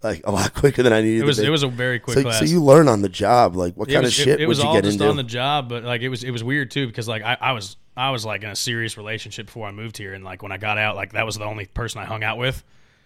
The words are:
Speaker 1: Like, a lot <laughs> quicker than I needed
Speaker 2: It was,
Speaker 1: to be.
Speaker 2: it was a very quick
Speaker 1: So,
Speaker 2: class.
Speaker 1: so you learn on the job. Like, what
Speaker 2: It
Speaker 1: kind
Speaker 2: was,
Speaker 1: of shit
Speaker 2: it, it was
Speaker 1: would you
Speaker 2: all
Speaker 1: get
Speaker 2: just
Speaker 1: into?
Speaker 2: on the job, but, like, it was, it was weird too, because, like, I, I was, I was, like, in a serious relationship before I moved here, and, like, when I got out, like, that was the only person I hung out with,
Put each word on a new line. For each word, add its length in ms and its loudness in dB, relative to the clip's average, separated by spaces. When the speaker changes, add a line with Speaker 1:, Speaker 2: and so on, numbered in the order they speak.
Speaker 1:
Like, 240 -6
a 60 -2
lot 220 0
<laughs> 20 -10
quicker 260 2
than 100 6
I 100 4
needed 200 2
Speaker 2:
It 40 0
was, 100 2
Speaker 1:
to 80 0
be. 40 2
Speaker 2:
it 40 2
was 100 0
a 60 0
very 320 -4
quick 160 -4
Speaker 1:
So, 80 4
Speaker 2:
class. 160 0
Speaker 1:
so 60 2
you 180 4
learn 240 10
on 160 4
the 60 2
job. 460 4
Like, 200 -2
what 120 -6
Speaker 2:
It 60 -2
Speaker 1:
kind 100 4
Speaker 2:
was, 140 2
Speaker 1:
of 80 2
shit 140 4
Speaker 2:
it, 20 0
it 60 0
was 100 2
Speaker 1:
would 60 2
you 60 0
Speaker 2:
all 80 2
Speaker 1:
get 80 2
Speaker 2:
just 100 2
Speaker 1:
into? 120 2
Speaker 2:
on 100 4
the 40 -4
job, 480 -2
but, 140 -8
like, 180 -4
it 80 -4
was, 140 -6
it 80 -6
was 120 -4
weird 280 -2
too, 160 -2
because, 200 -8
like, 140 -6
I, 180 -2
I 120 0
was, 260 -8
I 140 -2
was, 160 -4
like, 160 -6
in 80 -10
a 60 -10
serious 420 -4
relationship 480 -10
before 220 -14
I 40 -12
moved 260 -12
here, 180 -12
and, 80 -16
like, 180 -14
when 100 -10
I 60 -8
got 220 -2
out, 160 0
like, 180 -8
that 140 -4
was 100 -6
the 80 -10
only 220 -10
person 340 -8
I 40 -10
hung 180 -8
out 160 -6
with, 240 -4